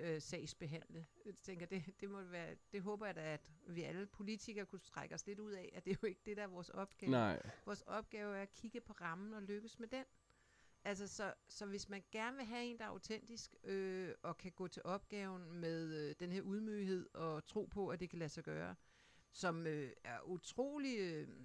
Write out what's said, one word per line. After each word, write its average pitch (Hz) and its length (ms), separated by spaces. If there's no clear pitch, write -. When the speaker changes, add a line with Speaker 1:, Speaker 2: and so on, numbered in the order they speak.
Speaker 1:
øh, 160 200
sagsbehandle. 165 880
Jeg 202 160
tænker, 175 240
det, 180 180
det 202 100
må 196 120
være, 175 340
det 202 100
håber 208 240
jeg 185 100
da, 160 40
at 147 60
vi 170 160
alle 175 240
politikere 208 600
kunne 185 140
strække - 340
os - 120
lidt 202 120
ud 214 140
af, 185 220
at 180 100
det 185 60
er 196 120
jo 220 60
ikke - 180
det, 208 100
der 208 60
er 202 40
vores 180 220
opgave. - 420
Speaker 2:
Nej. 110 320
Speaker 1:
Vores 202 160
opgave 208 540
er 196 60
at 196 120
kigge 226 260
på - 120
rammen 180 420
og 214 80
lykkes 208 360
med 226 100
den. 262 160
Altså, 202 240
så, 196 260
så - 180
hvis 202 220
man 196 220
gerne 226 260
vil 269 100
have 240 180
en, 240 140
der 226 60
er 214 40
autentisk, 214 640
øh, 185 580
og 170 160
kan 180 140
gå 185 160
til - 160
opgaven 190 680
med, 165 560
øh, 151 120
den 175 120
her 190 120
ydmyghed 202 720
og 156 320
tro - 180
på, 196 240
at 170 120
det 180 100
kan 170 80
lade 160 120
sig 160 140
gøre, 160 300
som, 165 340
øh, 151 240
er 117 200
utrolig, 262 760
øh, 165 300